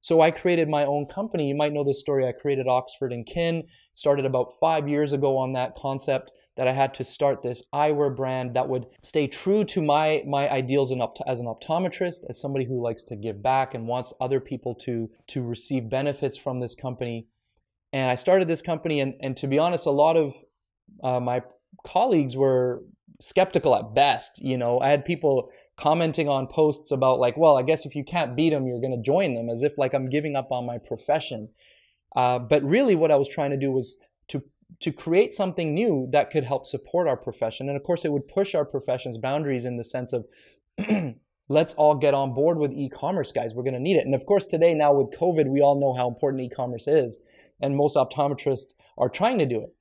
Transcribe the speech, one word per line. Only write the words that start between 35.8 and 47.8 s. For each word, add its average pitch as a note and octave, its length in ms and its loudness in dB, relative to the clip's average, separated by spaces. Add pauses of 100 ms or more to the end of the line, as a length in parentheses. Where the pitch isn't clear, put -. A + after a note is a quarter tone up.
that D3 180 2
could D3+ 140 0
help B2+ 240 -4
support E3+ 400 -2
our B2+ 100 0
profession. A#2 520 -6
And C#3 60 -4
of C#3 60 -6
course, E3 240 -2
it D#3 60 0
would C#3+ 160 -2
push G3 260 -2
our D3+ 120 0
profession's B2+ 520 -6
boundaries C3+ 480 -2
in B2 120 -6
the A#2 60 -8
sense B2+ 300 -6
of, - 140 -4 (500)
<clears throat> F#3+ 380 -2 (320)
"Let's D3+ 260 2
all D3+ 220 4
get C#3 180 2
on C3+ 220 0
board D#3 240 2
with C#3+ 120 0
e-commerce, D3 600 -4
guys. A#2 240 -4
We're B2 80 -6
gonna B2+ 160 -4
need E3 180 2
it." - 80 2
And C3+ 80 0
of C3 140 -2
course, G3+ 180 4
today, E3+ 300 4
now D3 180 6
with C#3 180 4
covid, D#3+ 380 2
we C#3 100 0
all C#3+ 200 6
know C3+ 140 2
how B2 140 0
important C3 360 -2
e-commerce B2+ 440 -6
is. C#3 300 2 (440)
And C#3 140 0
most C#3+ 220 4